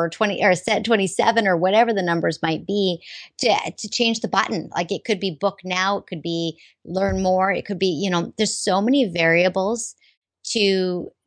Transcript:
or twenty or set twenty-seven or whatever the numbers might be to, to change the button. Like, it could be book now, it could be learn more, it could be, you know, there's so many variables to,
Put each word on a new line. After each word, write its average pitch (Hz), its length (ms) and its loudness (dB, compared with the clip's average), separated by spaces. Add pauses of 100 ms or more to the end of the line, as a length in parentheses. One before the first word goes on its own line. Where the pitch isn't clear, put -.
or 165 60 -2
twenty 202 340 0
or 190 100 6
set 220 300 -2
twenty-seven 214 640 2
or 185 100 4
whatever 208 380 4
the 196 80 0
numbers 170 400 0
might 160 240 -2
be 190 360 0 (360)
to, 226 160 4 (240)
to 214 100 -10
change 226 320 -2
the 190 80 -4
button. - 460 -2
Like, 170 180 -4
it 185 120 -6
could 196 160 -2
be 190 100 -2 (100)
book 196 240 -2
now, 185 340 -2
it - 80 -10
could 165 140 -8
be 165 380 -4 (260)
learn 190 380 -2
more, 185 280 2
it - 140 -4
could 196 140 -8
be, 196 80 0
you 185 240 -2
know, 175 260 -2
there's 214 200 -2
so 196 260 0
many 262 240 2
variables 180 880 0 (540)
to, 190 640 0 (160)